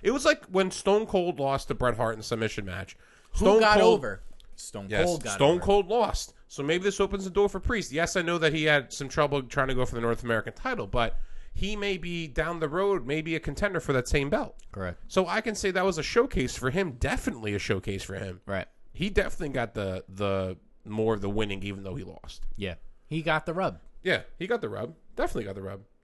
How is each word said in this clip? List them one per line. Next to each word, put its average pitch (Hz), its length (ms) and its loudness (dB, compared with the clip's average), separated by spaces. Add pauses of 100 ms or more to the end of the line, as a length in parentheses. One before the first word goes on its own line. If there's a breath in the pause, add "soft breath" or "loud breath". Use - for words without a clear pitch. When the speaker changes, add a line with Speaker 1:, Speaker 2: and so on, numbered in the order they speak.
Speaker 1:
It - 80 4
was 262 140 2
like 311 220 4
when 185 240 2
Stone 208 360 2
Cold 180 320 0
lost 135 300 0
to 139 60 -2
Bret 117 220 2
Hart 113 180 0
in 110 60 -8
a - 40 -12
submission 110 400 -2
match. 95 320 -10 (360 soft breath)
Speaker 2:
Who - 60 0
Speaker 1:
Stone 208 220 8
Speaker 2:
got 214 180 8
Speaker 1:
Cold 208 200 8
Speaker 2:
over? 110 240 -6 (340)
Stone - 320 -10
Speaker 1:
Yes, 98 160 2
Speaker 2:
Cold - 200 0
got 101 100 -2
Speaker 1:
Stone 143 220 6
Speaker 2:
over. 180 40 -2
Speaker 1:
Cold 196 280 2
lost. - 460 0 (140 soft breath)
So - 140 -8
maybe 165 200 0
this 196 160 0
opens 196 260 0
the 190 60 -6
door 202 200 4
for 190 100 -8
Priest. 196 320 -2
Yes, 165 240 0
I 185 60 2
know 170 160 0
that 160 160 4
he 156 100 0
had 147 280 4
some 139 160 -6
trouble 143 340 2
trying 131 260 0
to 135 60 0
go 127 100 4
for 123 100 0
the 120 60 -4
North 117 240 0
American 113 300 0
title, 240 320 -4
but 113 320 2 (340 soft breath)
he 208 240 0
may 202 220 -2
be 170 280 -6
down 160 320 -2
the 156 120 0
road, 180 360 0
maybe 160 300 -2
a 156 40 -4
contender 170 400 -2
for - 120 0
that 127 160 2
same 143 220 2
belt. - 260 -2 (160)
Speaker 2:
Correct. 90 260 -6 (100)
Speaker 1:
So 190 180 2
I 190 160 0
can 214 120 -4
say 196 180 -2
that 180 120 2
was 185 140 0
a 151 40 -2
showcase 175 540 2
for 127 140 -2
him. 170 220 0
Definitely 123 640 -2
a 101 40 0
showcase 98 440 -2
for 95 120 -10
him. 92 320 -8
Speaker 2:
Right. 95 200 -4 (260)
Speaker 1:
He 185 180 -4
definitely 180 400 0
got 120 240 -4
the, 95 340 -4
the 95 480 -2 (280)
more 110 300 0
of 104 60 -2
the 98 100 -2
winning, 104 320 -2
even 98 220 -8
though 92 100 -8
he - 80 -8
lost. - 400 -14 (140)
Speaker 2:
Yeah. 95 180 -4 (320)
He 156 160 -4
got 156 240 0
the 170 80 -4
rub. 160 240 -2 (240)
Speaker 1:
Yeah, 175 200 2 (180)
he 180 80 -4
got 233 120 0
the 127 80 -6
rub. 104 260 -8 (200)
Definitely - 300 -2
got 98 100 -8
the 98 80 -10
rub. 98 200 -10 (220)